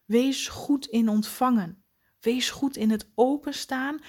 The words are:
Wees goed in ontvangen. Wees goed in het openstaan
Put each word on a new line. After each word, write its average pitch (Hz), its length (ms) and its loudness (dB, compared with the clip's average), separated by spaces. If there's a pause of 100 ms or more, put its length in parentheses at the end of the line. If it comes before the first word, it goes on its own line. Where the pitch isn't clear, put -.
Wees 254 420 2
goed - 380 -2
in 226 240 2
ontvangen. 214 760 0 (360)
Wees 240 300 0
goed - 280 -4
in 214 120 2
het 214 260 -2
openstaan 277 920 0